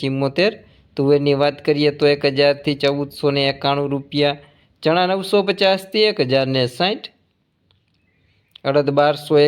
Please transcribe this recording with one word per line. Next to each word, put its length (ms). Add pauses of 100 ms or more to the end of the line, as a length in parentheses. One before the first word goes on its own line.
ચુમ્મોતેર, 520 (420)
તુવેરની 480
વાત 240
કરીએ 320
તો 60 (100)
એક 140 (100)
હજારથી 460
ચૌદસો 500
ને 140
એકાણું 460
રૂપિયા, 440 (440)
ચણા 280
નવસો 320
પચાસથી 720
એક 60 (120)
હજાર 240
ને 100 (140)
સાઠ, 320 (1600)
અડદ 200 (100)
બારસો 360 (140)